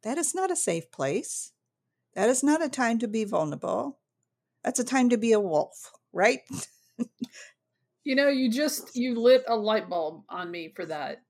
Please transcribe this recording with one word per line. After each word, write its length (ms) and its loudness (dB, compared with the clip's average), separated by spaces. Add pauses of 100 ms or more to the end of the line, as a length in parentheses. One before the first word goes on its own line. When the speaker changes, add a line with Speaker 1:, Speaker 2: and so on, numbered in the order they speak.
Speaker 1:
that 140 -4
is 160 -2
not 180 -2
a 40 -2
safe 360 -4
place. 600 -4 (640)
That 140 2
is 140 2
not 200 4
a 60 -2
time 300 0
to 80 -2
be 160 -2
vulnerable. 760 -2 (640)
That's 160 -2
a 40 0
time 260 2
to 80 4
be 140 2
a 80 6
wolf, 520 -2 (200)
right? 380 2
<laughs> 20 -12 (1500)
Speaker 2:
You 120 -2
know, 140 4
you 200 2
just, 460 -2
you 240 -2
lit 280 8
a 80 0
light 320 0
bulb 400 -4
on 220 -10
me 260 -12
for 120 -10
that 420 -8